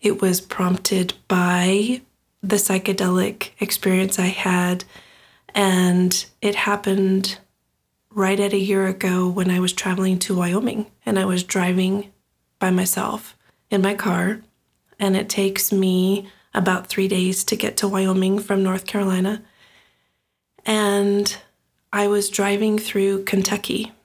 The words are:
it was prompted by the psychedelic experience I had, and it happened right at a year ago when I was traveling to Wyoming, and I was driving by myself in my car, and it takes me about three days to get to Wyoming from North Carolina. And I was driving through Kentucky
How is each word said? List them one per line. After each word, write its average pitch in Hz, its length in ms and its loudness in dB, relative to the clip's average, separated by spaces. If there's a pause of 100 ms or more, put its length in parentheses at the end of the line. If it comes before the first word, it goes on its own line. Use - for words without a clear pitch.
it 202 200 0
was 180 200 2
prompted 180 720 -2 (140)
by 185 720 2 (400)
the 202 140 0
psychedelic 190 920 0 (100)
experience 190 580 0
I 185 80 2
had, 180 580 0 (720)
and 185 720 2 (160)
it 202 120 0
happened 196 840 0 (720)
right 196 300 0
at 196 120 0
a 202 60 2
year 190 280 0
ago 185 420 0
when 180 220 0
I 180 100 2
was 180 120 -2
traveling 185 480 -2
to 185 160 -4
Wyoming, 214 500 -2 (180)
and 214 140 0
I 190 60 0
was 180 180 0
driving 185 680 -2 (460)
by 185 120 0
myself - 680 -2 (340)
in 196 120 2
my 196 120 2
car, 190 460 -2 (580)
and 190 180 2
it 202 120 -2
takes 196 440 0
me 190 560 2 (260)
about 185 320 0
three 190 220 -2
days 185 360 0
to - 120 -2
get - 220 -2
to 208 100 0
Wyoming 190 500 2
from 196 240 0
North 185 240 -2
Carolina. 196 560 -2 (1200)
And 202 720 0 (560)
I 208 160 2
was 202 200 0
driving 202 500 0
through 196 460 -2
Kentucky 196 680 -2 (120)